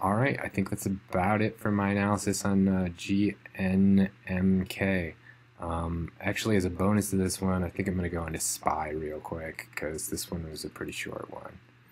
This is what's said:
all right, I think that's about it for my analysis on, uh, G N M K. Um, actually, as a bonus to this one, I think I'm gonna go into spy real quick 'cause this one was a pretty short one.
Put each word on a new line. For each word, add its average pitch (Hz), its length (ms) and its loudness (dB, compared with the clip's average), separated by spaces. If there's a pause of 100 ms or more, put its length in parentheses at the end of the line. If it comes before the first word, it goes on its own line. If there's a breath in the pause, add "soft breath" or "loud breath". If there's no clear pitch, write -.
all 98 140 2
right, 131 280 2
I 90 60 -6
think 98 200 -2
that's - 160 -4
about 98 560 0
it 110 180 0
for 107 120 -2
my 101 200 2
analysis 101 520 0
on, 98 240 4
uh, 92 300 2
G 98 380 0 (200)
N 98 540 4 (180)
M 92 380 2
K. 92 500 -2 (440 loud breath)
Um, 85 600 -4
actually, 101 380 2
as 92 80 4
a 92 40 0
bonus 95 420 2
to 98 40 0
this 92 240 2
one, 92 240 2
I 85 60 -2
think 98 180 -4
I'm 92 80 0
gonna 87 140 0
go 85 160 -4
into 80 140 -6
spy 78 500 -2
real 76 320 -6
quick 80 540 -10
'cause 78 340 -6
this - 200 -6
one 82 200 -6
was 78 160 -10
a 78 40 -10
pretty - 220 -8
short - 400 -10
one. - 280 -14 (320 soft breath)